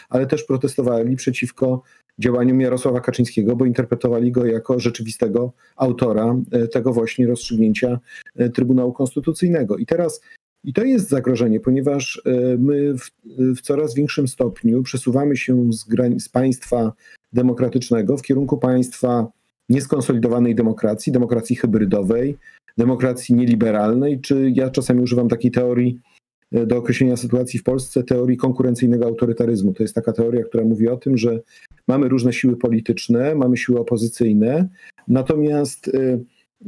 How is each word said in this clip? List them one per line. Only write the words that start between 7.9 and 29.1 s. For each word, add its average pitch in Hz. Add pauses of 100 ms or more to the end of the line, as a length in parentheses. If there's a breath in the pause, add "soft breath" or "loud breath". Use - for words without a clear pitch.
e, 123
Trybunału 127
Konstytucyjnego. 143
I 117
teraz, 165 (440 soft breath)
i 135
to 208
jest 254
zagrożenie, 120
ponieważ, 135
e, 127
my 143
w, - (460)
w -
coraz 143
większym 143
stopniu 120
przesuwamy 131
się 123
z 110
grań-, 120
z -
państwa 123 (400 soft breath)
demokratycznego 123
w 139
kierunku 139
państwa 123 (360)
nieskonsolidowanej 120
demokracji, 110
demokracji 120
hybrydowej, 110 (420 soft breath)
demokracji 123
nieliberalnej, 117
czy 135
ja 131
czasami 127
używam 120
takiej 120
teorii, 123 (540 soft breath)
e, 117
do 120
określenia 123
sytuacji 123
w -
Polsce, 131
teorii 123
konkurencyjnego 123
autorytaryzmu. 113